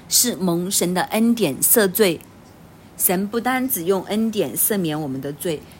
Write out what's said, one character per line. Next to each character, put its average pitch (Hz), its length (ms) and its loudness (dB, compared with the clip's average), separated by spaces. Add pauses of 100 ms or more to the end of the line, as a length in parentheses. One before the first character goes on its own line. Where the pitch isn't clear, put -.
是 240 280 2
蒙 175 340 0
神 180 240 0
的 180 100 0
恩 226 300 2
典 180 260 -2
赦 - 260 4
罪。 185 340 2 (760)
神 190 300 0
不 220 140 -4
单 254 280 0
只 190 160 -4
用 185 200 2
恩 220 260 0
典 175 260 -2
赦 208 220 0
免 156 220 -2
我 151 80 -4
们 135 120 -6
的 143 120 -6
罪， 151 280 -4 (200)